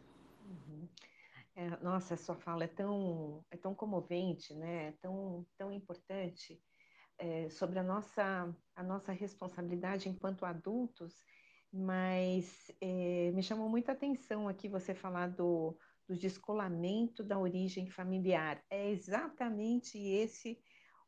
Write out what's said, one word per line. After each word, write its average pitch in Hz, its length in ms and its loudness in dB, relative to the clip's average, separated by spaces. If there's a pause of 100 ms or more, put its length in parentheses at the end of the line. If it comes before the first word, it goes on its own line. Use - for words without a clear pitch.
(460)
Uhum. 156 420 -12 (680)
É, 175 140 -2 (120)
nossa, 185 320 0
a 165 40 -2
sua - 180 -4
fala 170 300 0
é - 20 -2
tão, 170 840 0
é - 40 -14
tão 190 180 -4
comovente, 180 800 0
né? 160 340 -4
É 151 140 -6
tão, 185 440 -6 (120)
tão 196 140 -4
importante, 185 880 -8 (580)
é, 165 320 -2
sobre 180 300 0
a 185 40 2
nossa, 190 680 0 (220)
a 180 80 -8
nossa 190 280 -2
responsabilidade 185 960 -2
enquanto 190 360 -2
adultos, 180 720 -2 (560)
mas, 185 1000 2 (100)
é, 180 500 2
me 190 100 4
chamou 220 280 0
muita 240 240 4
atenção 247 540 0
aqui 196 200 -4
você 190 260 0
falar 180 360 0
do, 170 480 4 (300)
do 190 80 0
descolamento 190 1080 0
da 196 160 2
origem 185 500 2
familiar. 180 800 2
É 202 220 0
exatamente 226 1080 0
esse 214 600 0 (480)